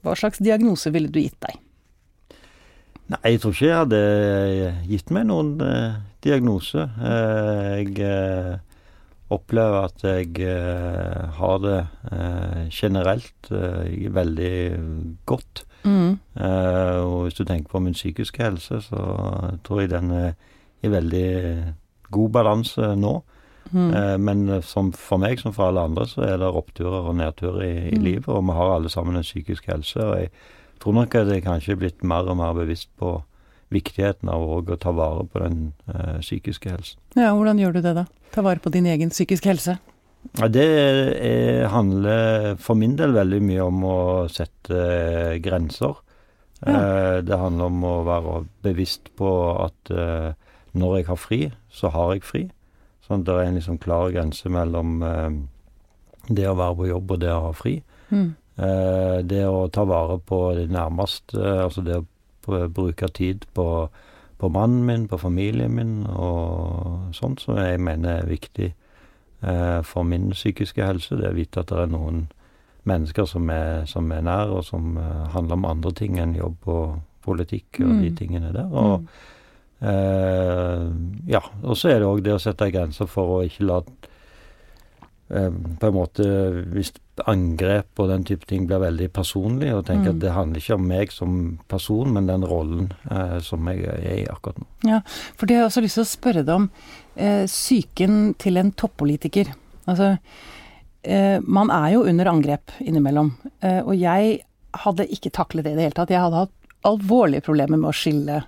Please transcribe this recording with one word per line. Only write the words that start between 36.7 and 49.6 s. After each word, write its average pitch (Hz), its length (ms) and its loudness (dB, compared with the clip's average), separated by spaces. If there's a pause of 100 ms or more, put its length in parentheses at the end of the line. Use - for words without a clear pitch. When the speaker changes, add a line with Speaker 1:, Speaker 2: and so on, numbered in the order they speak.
Speaker 1:
Ja, 226 180 6
hvordan 208 240 4
gjør 190 160 2
du 175 80 2
det 170 140 2
da? 175 100 0 (260)
Ta 214 100 0
vare 185 180 2
på - 120 -2
din 180 140 4
egen 170 240 2
psykiske 185 400 0
helse? 180 300 0 (600)
Speaker 2:
Ja, 110 80 4
det 127 200 6 (520)
er, 120 500 2
handler 107 880 2
for - 180 0
min 113 200 4
del 151 180 2
veldig 101 280 4
mye 95 240 2
om 92 180 0
å 92 460 0
sette, - 460 -10
eh, 85 640 0
grenser. 90 560 -2 (680)
Speaker 1:
Ja. 277 60 2 (460)
Speaker 2:
Eh, 92 40 0
det 92 180 0
handler 90 260 0
om 90 180 0
å 87 220 0
være 82 400 -2 (160)
bevisst 92 540 -2
på 90 500 0